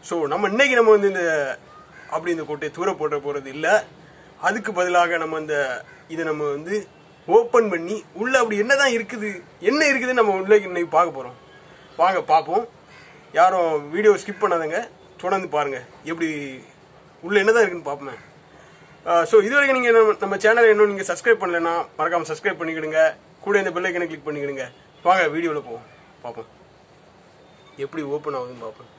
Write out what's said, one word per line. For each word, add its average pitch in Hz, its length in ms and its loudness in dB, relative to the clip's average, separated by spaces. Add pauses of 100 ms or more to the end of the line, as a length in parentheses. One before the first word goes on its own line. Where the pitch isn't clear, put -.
So, 170 240 -4
நம்ம 165 220 -2
இன்னைக்கு 254 260 0
நம்ம 233 160 4
வந்து 202 180 6
இந்த, 190 140 -2 (880)
அப்படி 165 260 -4
இந்த 156 140 -8
கொட்டையை 147 200 -8
தூர 180 240 -4
போட 147 220 -4
போறது 143 300 -8
இல்ல. 156 380 0 (560)
அதுக்கு 208 320 -2
பதிலாக 180 440 2
நம்ம 160 280 -4
இந்த, 143 400 -4 (240)
இதை 160 160 -6
நம்ம 151 320 -4
வந்து 190 320 -8 (380)
open 226 420 4
பண்ணி 180 440 -6
உள்ள 247 260 0
அப்படி 220 260 0
என்னதான் 269 340 2
இருக்குது, 208 440 -8 (180)
என்ன 277 260 2
இருக்குதுன்னு 254 360 0
நம்ம 208 100 2
உள்ள 190 240 4
இன்னைக்கு 175 420 -2
பார்க்க 151 240 0
போறோம். 123 160 -16 (580)
வாங்க 180 260 0
பார்ப்போம். 165 460 0 (640)
யாரும் 165 580 2
video 202 240 4
skip 202 300 -6
பண்ணாதங்க, 175 440 -2 (340)
தொடர்ந்து 185 260 -4
பாருங்க. 139 360 -4 (200)
எப்படி 165 240 -6 (960)
உள்ள 202 120 2
என்னதான் 226 260 4
இருக்குன்னு 170 260 -6
பார்ப்போமே. 143 260 -12 (880)
ஆ, 170 180 2
so 208 220 6
இது 247 100 -2
வரைக்கும் 269 240 4
நீங்க 240 180 0
நம்ம, 220 220 6
நம்ம 196 160 -4
சேனலை 226 340 4
இன்னும் 208 220 4
நீங்க 196 200 -6
subscribe 214 300 0
பண்ணலைன்னா 170 300 -2 (260)
மறக்காம 160 320 0
subscribe 160 300 -4
பண்ணிக்கிடுங்க. 160 400 -4 (400)
கூட 202 180 0
இந்த 185 120 0
bell 175 140 -6
ஐக்கனை 175 220 -4
click 151 220 -12
பண்ணிக்கிடுங்க. 143 380 -8 (360)
வாங்க 180 220 4 (120)
வீடியோல 160 320 -4
போவோம், 117 180 -14 (360)
பார்ப்போம் 113 280 -14 (1300)
எப்படி 139 260 -8
open 147 320 -6
ஆகுதுன்னு 123 320 -10
பார்ப்போம். 110 320 -18